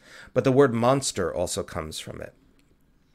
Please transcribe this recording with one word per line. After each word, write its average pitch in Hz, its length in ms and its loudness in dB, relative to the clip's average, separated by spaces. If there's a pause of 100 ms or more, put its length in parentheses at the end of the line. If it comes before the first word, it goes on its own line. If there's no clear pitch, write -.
(340)
But 127 120 2
the 131 60 4
word 131 220 6
monster 117 600 0
also 90 280 -4
comes 78 380 -8
from - 220 -12
it. - 120 -14 (800)